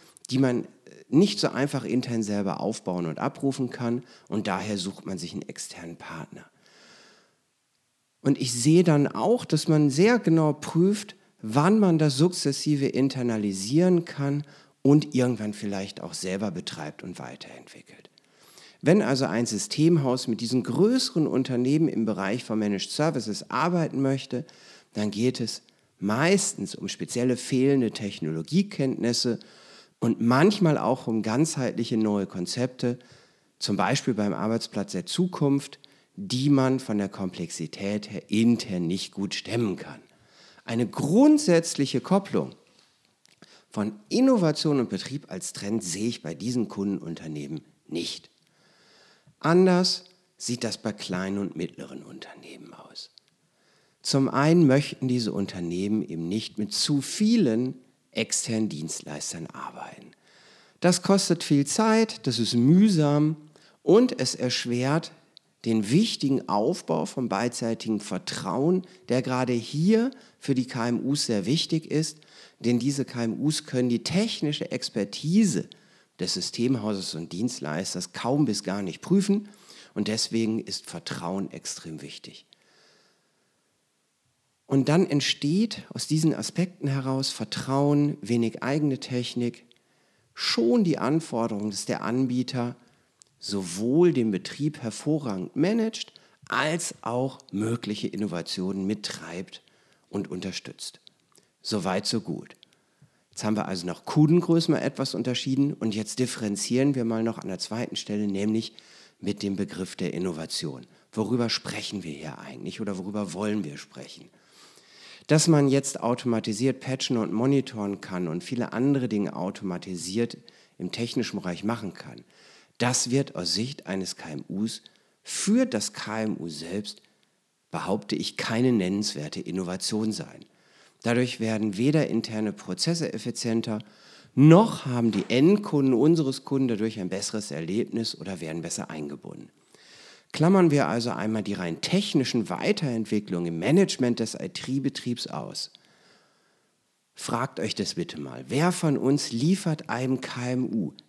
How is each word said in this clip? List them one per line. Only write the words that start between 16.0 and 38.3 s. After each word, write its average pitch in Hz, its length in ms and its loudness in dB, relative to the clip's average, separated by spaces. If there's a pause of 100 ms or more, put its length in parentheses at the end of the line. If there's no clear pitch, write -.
auch 87 140 -10
selber 98 340 -4
betreibt 76 540 -10
und 92 160 -12
weiterentwickelt. - 880 -18 (720)
Wenn 185 200 6
also 127 240 2
ein 110 200 0
Systemhaus 135 800 2
mit 110 140 -2
diesen 120 220 0
größeren 180 640 2
Unternehmen 131 600 2
im 113 180 0
Bereich 101 380 -2
von 110 160 -2
Managed 101 320 -2
Services 117 580 -2
arbeiten 156 520 0
möchte, 135 440 -2 (480)
dann 104 160 -2
geht 117 300 0
es 117 220 -6 (380)
meistens 131 760 0
um 98 120 -8
spezielle 120 500 -2
fehlende 131 540 2
Technologiekenntnisse 117 1500 -2 (600)
und - 220 0
manchmal 156 560 6
auch 123 300 0
um 113 160 0
ganzheitliche 120 760 0
neue 104 300 2
Konzepte, 120 720 -4 (580)
zum 101 200 -2
Beispiel 110 360 0
beim 104 200 0
Arbeitsplatz 107 580 -4
der 90 160 -6
Zukunft, 147 720 0 (360)
die 123 340 -2
man 131 300 4
von 107 200 -2
der 98 100 -2
Komplexität 95 1040 -6
her 98 180 -12
intern 110 560 2